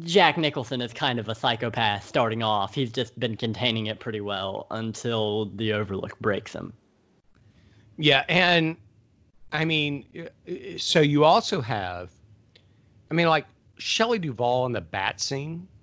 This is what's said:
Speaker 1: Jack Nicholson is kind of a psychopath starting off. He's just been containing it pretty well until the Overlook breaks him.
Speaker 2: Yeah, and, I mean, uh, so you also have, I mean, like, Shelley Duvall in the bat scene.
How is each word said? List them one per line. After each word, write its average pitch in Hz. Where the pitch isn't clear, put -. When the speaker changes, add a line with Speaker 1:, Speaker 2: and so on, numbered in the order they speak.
Speaker 1:
Jack 170
Nicholson 135
is 120
kind 127
of 104
a 110
psychopath 113
starting 117
off. 104
He's 123
just 123
been 113
containing 113
it 107
pretty 110
well 98
until 110
the 107
Overlook 95
breaks 101
him. -
Speaker 2:
Yeah, 143
and, 170
I 156
mean, 147
uh, 165
so -
you 147
also 190
have, 92
I 156
mean, 170
like, 156
Shelley 226
Duvall 127
in 123
the 104
bat 95
scene. 160